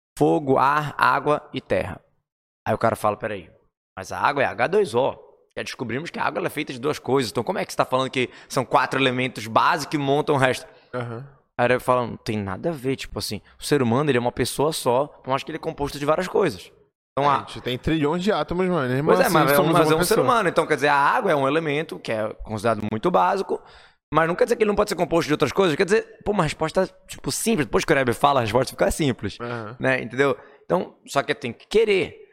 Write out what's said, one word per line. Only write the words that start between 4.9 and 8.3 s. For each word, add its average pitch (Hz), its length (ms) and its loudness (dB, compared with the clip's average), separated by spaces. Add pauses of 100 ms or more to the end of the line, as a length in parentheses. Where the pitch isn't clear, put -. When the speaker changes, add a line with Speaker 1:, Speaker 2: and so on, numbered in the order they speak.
Speaker 1:
O. 127 280 0 (360)
Já 113 60 -6
descobrimos 127 460 -8
que - 100 -12
a 165 40 -2
água, 143 160 -2
ela 160 80 -2
é - 20 -4
feita 151 240 -6
de 127 60 -12
duas 143 200 -4
coisas. 123 320 0
Então, 120 120 -4
como 196 160 -4
é 190 60 -4
que - 60 -12
você - 60 -6
tá 135 80 0
falando 131 240 -2
que 127 200 -2 (200)